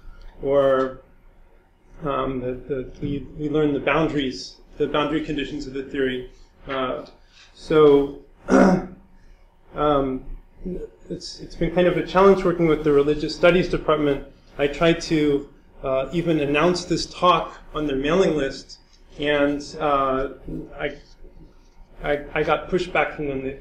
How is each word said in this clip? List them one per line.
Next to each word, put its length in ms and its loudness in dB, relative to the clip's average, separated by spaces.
or, 600 2
um, 360 -4
the, 120 -6
the, 380 -8
we, 240 -6
we 120 -6
learn 240 2
the 60 -2
boundaries, 760 -2
the 80 0
boundary 380 -2
conditions 420 -6
of 80 -14
the 80 -8
theory. 480 -4
Uh, 360 -6
so, 640 6
<clears throat> 140 -20
um, 500 0
it's, 320 -12
it's 140 -16
been 180 -2
kind 140 4
of 100 2
a 80 -2
challenge 400 4
working 220 2
with 160 2
the 100 2
religious 420 2
studies 340 4
department. 580 0
I 80 2
tried 360 2
to, 460 0
uh, 260 -2
even 300 0
announce 460 0
this 200 -2
talk 540 0
on 120 -2
their 80 -2
mailing 400 2
list, 460 -6
and, 420 2
uh, 520 0
I, 200 -8
I, 220 -2
I 80 0
got 260 -2
pushback 460 -2
from 140 -6
them. 160 -6
They, 160 -8